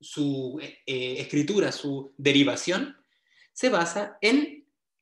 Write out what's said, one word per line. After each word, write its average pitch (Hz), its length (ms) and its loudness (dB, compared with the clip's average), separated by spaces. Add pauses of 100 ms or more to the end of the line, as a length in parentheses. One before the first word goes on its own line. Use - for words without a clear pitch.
su, 135 600 -4
eh, - 240 -16
eh, 127 340 -4
escritura, 151 520 0
su 139 440 -8
derivación, 143 800 2 (560)
se - 160 0
basa 202 540 0
en 262 440 2 (360)